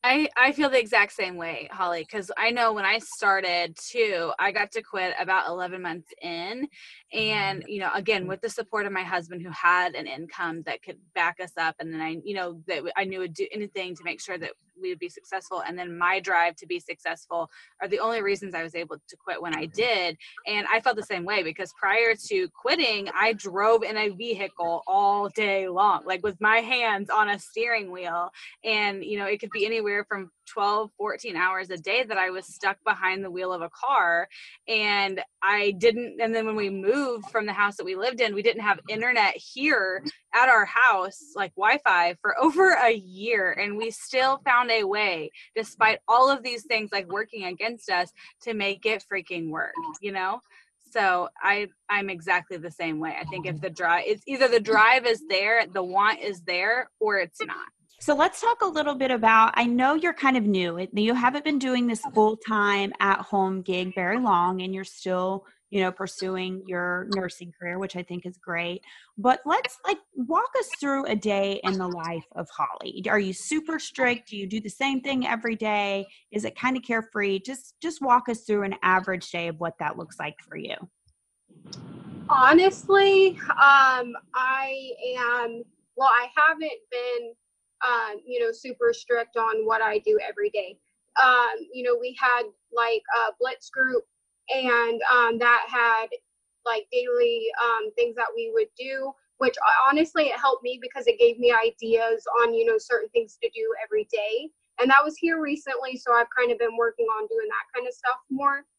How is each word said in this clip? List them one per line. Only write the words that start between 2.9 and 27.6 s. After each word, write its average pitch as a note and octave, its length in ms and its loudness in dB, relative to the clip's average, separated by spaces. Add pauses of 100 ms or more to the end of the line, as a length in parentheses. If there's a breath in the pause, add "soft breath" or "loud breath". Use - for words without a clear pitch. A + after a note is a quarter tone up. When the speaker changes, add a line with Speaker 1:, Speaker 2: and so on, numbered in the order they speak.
Speaker 1:
started F#3 760 -2
too, G3 640 -2
I F#3+ 140 0
got G#3 180 -2
to A3 100 -6
quit F#3 380 -4
about F#3 300 0
eleven F3+ 320 -6
months E3+ 400 -10
in. F3+ 480 -8 (420 loud breath)
And, G#3+ 560 -2
you G3+ 140 -8
know, F3+ 120 -2
again, G3 320 -2
with F#3+ 140 -6
the A3+ 100 -6
support G#3+ 360 -4
of G3 80 -6
my F#3 100 -4
husband F3 380 -6
who F3+ 80 -12
had F3 460 2
an D3 120 -8
income E3 600 -8
that A#2+ 160 -8
could - 160 -16 (160)
back E3+ 260 -2
us F3+ 160 -12
up. D#3+ 220 -2
And D#3+ 140 -10
then D#3+ 60 -8
I, D#3+ 240 -8
you G3+ 100 -8
know, F3 340 -8
that F3 100 -4
w-, E3 180 -8
I G3 80 -2
knew F#3+ 160 -6
would F3+ 140 -8
do F#3+ 180 -6
anything G3 440 -10
to E3+ 100 -20
make E3+ 160 -8
sure F#3 160 -10
that E3 140 -10 (300)
we F#3 80 -6
would E3+ 100 -8
be F3 100 -10
successful. F#3 580 -10
And F3 100 -8
then F3 200 -10
my F3+ 240 0
drive E3+ 360 0
to E3+ 100 -20
be F3 120 -6
successful E3 680 -8 (320 soft breath)
are F#3+ 80 -6
the G3+ 100 0
only A3+ 220 -2
reasons G3 320 -4
I E3 100 -6
was E3 120 -10
able E3 200 -8
to - 220 -20
quit - 240 -8
when E3+ 120 -4
I D#3 120 -4
did. F#3 520 -2 (300 loud breath)
And G#3 240 -4
I A3+ 80 2
felt A#3 160 0
the G#3 80 -8
same F3 220 -6
way G3+ 180 0
because D#3+ 340 -8
prior A3 360 2 (140)
to F#3 220 -2
quitting, A#3+ 640 -2
I A3 200 2
drove G#3 500 2
in G#3+ 140 -4
a G#3+ 120 0
vehicle F#3 800 -6
all G3+ 420 2
day G3 380 0
long, F#3 380 2
like, F#3 180 -4
with G3+ 160 -4
my G#3+ 200 4
hands A3+ 500 -2
on G#3+ 180 2
a G3+ 120 -2
steering A3 520 -4